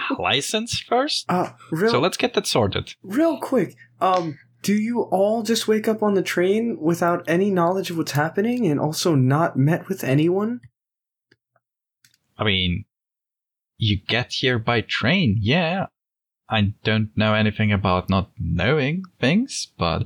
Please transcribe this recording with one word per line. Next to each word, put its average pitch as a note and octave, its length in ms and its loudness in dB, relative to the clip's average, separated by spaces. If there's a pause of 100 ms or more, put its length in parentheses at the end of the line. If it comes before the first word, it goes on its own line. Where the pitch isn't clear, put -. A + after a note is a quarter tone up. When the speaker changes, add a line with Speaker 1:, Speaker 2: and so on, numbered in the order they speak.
Speaker 1:
<laughs> - 140 -4
Speaker 2:
license C#3 600 -2
first. C4 480 -2
Speaker 1:
Uh, F3+ 260 -2 (180)
real F3 180 0
Speaker 2:
So A#3 100 2
let's F3+ 180 0
get - 180 -2
that G#3 100 -2
sorted. - 560 0
Speaker 1:
real C#4+ 380 0
quick, - 360 -2 (240)
um, F3+ 380 0 (240)
do G3+ 140 0
you A3 280 -2
all G#3 380 0
just A3+ 260 -2
wake G#3+ 200 0
up G#3+ 160 -2
on G#3 100 2
the F#3 80 2
train G3 580 0
without E3+ 480 0
any F3+ 220 2
knowledge F#3 400 0
of E3+ 80 -6
what's D3+ 140 -4
happening G3+ 560 0
and D3 120 0
also D#3 360 0
not C#3 420 2
met D#3 300 2
with G3 160 -6
anyone? F#3 560 0 (1800)
Speaker 2:
I - 60 -2
mean, F#2 420 0 (920)
you G#2 200 0
get - 360 -4
here B2+ 260 0
by A#2 220 0
train, B2 600 0
yeah. E3 460 0 (640)
I G#2 220 2 (100)
don't A2 320 0
know G#2+ 200 4
anything G#2+ 360 2
about G2 380 0
not F#2+ 300 0
knowing C3 640 0 (180)
things, G3 460 0 (100)
but E2 280 0